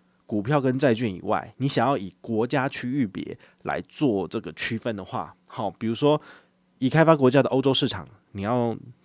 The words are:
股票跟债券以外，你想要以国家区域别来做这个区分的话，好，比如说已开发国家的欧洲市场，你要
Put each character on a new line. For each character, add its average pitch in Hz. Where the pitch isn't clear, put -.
股 104
票 139
跟 127
债 135
券 110
以 87
外， 95
你 131
想 123
要 139
以 95
国 113
家 135
区 123
域 135
别 -
来 73
做 104
这 -
个 87
区 -
分 113
的 95
话， 92
好， 104
比 110
如 113
说 147
已 131
开 156
发 160
国 127
家 139
的 123
欧 131
洲 135
市 131
场， 92
你 98
要 117